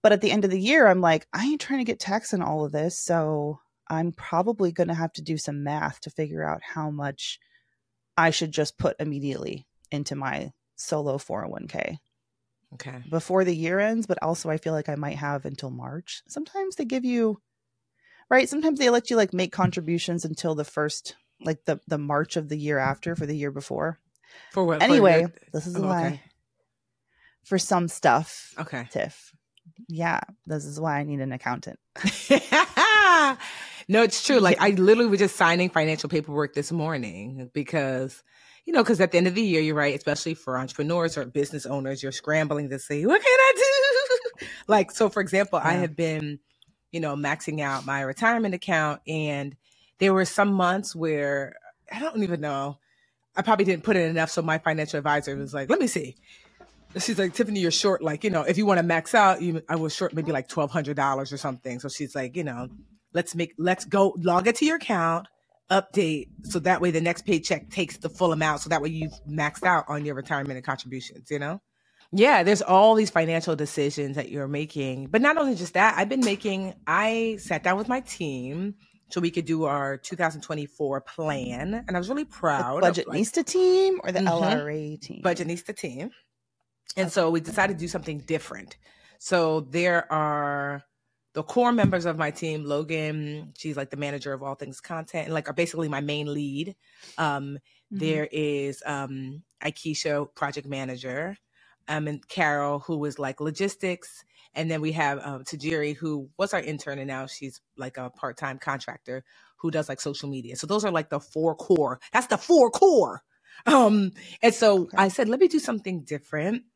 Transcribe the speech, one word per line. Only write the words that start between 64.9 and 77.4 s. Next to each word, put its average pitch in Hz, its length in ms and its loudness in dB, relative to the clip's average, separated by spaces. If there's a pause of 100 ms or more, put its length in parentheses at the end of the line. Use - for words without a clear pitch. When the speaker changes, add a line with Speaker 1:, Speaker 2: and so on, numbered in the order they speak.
Speaker 2:
update, 180 580 0 (140)
so - 180 -4
that 170 200 2
way 175 100 2
the 160 100 0
next 170 240 -2
paycheck 165 460 -2
takes - 280 -4
the 160 100 -6
full 175 240 2
amount, 156 280 0
so 156 80 -10
that 156 140 0
way 160 60 -2
you've 156 240 -6 (160)
maxed 151 360 -4
out 175 240 2
on 147 160 -4
your 147 100 -6
retirement 139 420 -6
and 127 80 -14
contributions," 131 640 -10
you 147 80 -4
know? 156 220 -8 (500)
Yeah, 220 300 6
there's 196 220 4
all 208 320 8
these 214 160 4
financial 165 440 0
decisions 143 600 -4
that 143 140 -6
you're 139 180 -6
making. 139 600 -6
But 220 140 2
not 302 160 4
only 277 180 2
just 175 200 -8
that, 208 220 6
I've 202 120 0
been 262 140 2
making, 196 500 -2 (140)
I 220 520 0
sat 160 240 -4